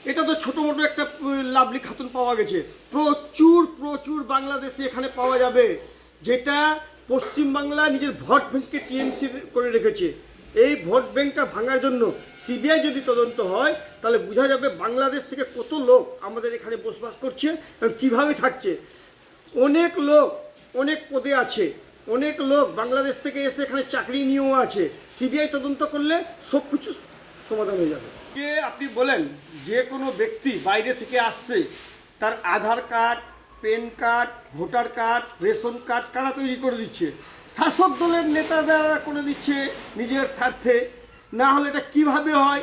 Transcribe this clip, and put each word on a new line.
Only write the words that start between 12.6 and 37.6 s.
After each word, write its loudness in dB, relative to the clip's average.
যদি -2
তদন্ত 0
হয়, 0
তাহলে 2
বোঝা 0
যাবে 2
বাংলাদেশ -2
থেকে -6
কত -6
লোক 6
আমাদের -6
এখানে -8
বসবাস -10
করছে -4
এবং 2
কীভাবে 2
থাকছে। -2
অনেক 4
লোক 6
অনেক -2
পদে -2
আছে, 0
অনেক -2
লোক 4
বাংলাদেশ -2
থেকে -6
এসে -2
এখানে -4
চাকরি -4
নিয়েও 2
আছে। 2
সিবিআই 0
তদন্ত -4
করলে -2
সব 2
কিছু -4
সমাধান -2
হয়ে 2
যাবে। -10
যে -2
আপনি -6
বলেন, 2
যে 0
কোনো -4
ব্যক্তি -2
বাইরে 0
থেকে -2
আসছে, -2
তার -2
আধার 0
কার্ড, 0
প্যান -2
কার্ড, 0
ভোটার -2
কার্ড, -2
রেশন 0
কার্ড -2
কারা -2
তৈরি -4
করে -2
দিচ্ছে? -4
শাসক 4